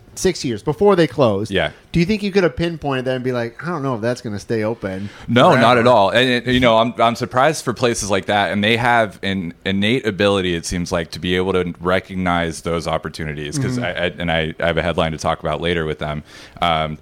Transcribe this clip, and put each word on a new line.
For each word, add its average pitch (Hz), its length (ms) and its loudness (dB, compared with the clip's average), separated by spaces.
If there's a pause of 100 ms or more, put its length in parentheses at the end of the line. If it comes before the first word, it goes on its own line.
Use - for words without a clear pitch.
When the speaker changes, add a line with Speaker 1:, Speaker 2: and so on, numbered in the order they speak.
(160)
Speaker 1:
six - 280 -2
years 113 200 -4
before 202 320 2
they 170 100 4
closed, 110 460 0
Speaker 2:
Yeah. 82 180 2 (220)
Speaker 1:
do 160 80 0
you 170 60 2
think 214 180 -2
you 202 80 -2
could 196 100 2
have 170 140 2
pinpointed 147 500 -4
that 127 80 -2
and 127 100 -4
be 127 80 -2
like, 117 320 -6
"I 151 40 -10
don't 165 160 -6
know 135 100 -2
if 107 80 -6
that's 120 200 -2
gonna 104 180 -8
stay 110 240 -4
open 104 460 -6 (180)
Speaker 2:
No, 123 220 6
Speaker 1:
forever"? 131 120 6
Speaker 2:
not 120 160 6
at 113 80 4
all. 107 240 6
And, 120 180 4
it, 120 200 -2
you 127 120 2
know, 117 200 6
I'm, 117 180 2
I'm 117 180 2
surprised 127 480 0
for 131 80 -4
places 113 380 -2
like 98 160 0
that, 101 260 0
and 101 120 0
they 113 140 4
have 117 440 2
an 95 320 -4 (100)
innate 101 440 0
ability, 98 480 2
it 85 100 -6
seems 87 260 -4
like, 85 200 -2
to - 80 -12
be 87 160 -2
able 92 180 0
to 87 260 0
recognize 87 840 -2
those 82 260 -4
opportunities. 76 720 -6
'Cause 127 180 -2
Speaker 1:
Mm-hmm. - 60 -4
Speaker 2:
I, 87 60 -4 (160)
I, 90 120 -2
and 85 140 -4
I, 80 280 -2
I 80 60 -2
have 82 120 0
a 78 40 0
headline 82 300 -2
to 78 80 -8
talk 80 200 -2
about 76 220 -4
later 82 240 -2
with 78 140 -6
them, 76 240 -8 (400)
um, 78 380 0